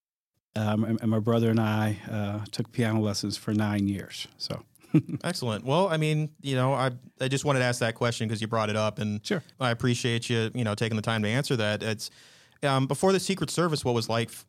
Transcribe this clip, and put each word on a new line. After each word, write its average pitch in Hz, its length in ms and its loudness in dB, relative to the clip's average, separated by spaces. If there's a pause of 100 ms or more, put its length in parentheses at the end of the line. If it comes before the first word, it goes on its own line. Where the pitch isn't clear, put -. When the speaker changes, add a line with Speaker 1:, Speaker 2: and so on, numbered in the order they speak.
(540)
Speaker 1:
um, 107 300 2
and, 110 180 0
and 113 80 2
my 110 80 4
brother 113 320 4
and 113 80 4
I, 107 400 2 (100)
uh, 104 440 -4
took - 180 -6
piano 110 300 0
lessons 101 360 -2
for - 160 -4
nine 104 360 2
years. - 400 -6 (100)
So. - 240 -8 (320)
<laughs> - 300 0
Speaker 2:
Excellent. 120 400 -4
Well, 165 240 2
I 160 100 0
mean, 151 320 0 (100)
you 135 140 -4
know, 127 180 2
I, 131 200 0 (280)
I 131 80 0
just 131 160 -2
wanted 143 140 2
to 127 80 4
ask 120 140 0
that 113 160 0
question 117 320 0
'cause 107 120 -4
you 110 60 -2
brought 107 240 0
it 107 60 0
up, 107 220 0
and 104 280 -2
Speaker 1:
Sure. - 160 -2 (180)
Speaker 2:
I 127 100 2
appreciate 117 600 0
you, 113 240 2
you 120 100 -2
know, 104 100 0
taking 110 220 -2
the 107 60 -2
time 113 200 0
to 104 60 2
answer 131 280 0
that. 107 260 0
It's, 110 260 -4 (540)
um, 135 240 2
before 160 260 2
the 190 80 4
Secret 185 300 -2
Service, 160 340 0
what 123 100 2
was 113 140 0
life 113 400 -4